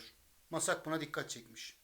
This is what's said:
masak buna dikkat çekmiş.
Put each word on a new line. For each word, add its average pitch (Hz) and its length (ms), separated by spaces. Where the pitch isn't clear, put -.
masak 160 360
buna 156 160
dikkat 147 280
çekmiş. - 540